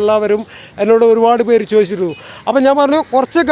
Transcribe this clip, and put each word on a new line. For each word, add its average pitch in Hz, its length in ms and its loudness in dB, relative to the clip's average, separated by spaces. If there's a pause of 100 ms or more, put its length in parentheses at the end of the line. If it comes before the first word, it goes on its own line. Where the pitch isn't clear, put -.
എല്ലാവരും 214 400 0 (420)
എന്നോട് 226 280 2
ഒരുപാട് 226 380 2
പേര് 226 240 2
ചോദിച്ചിരുന്നു. 185 400 -2 (340)
അപ്പം 254 200 0
ഞാൻ 277 140 2
പറഞ്ഞു, 285 200 0 (120)
കുറച്ച് 269 380 0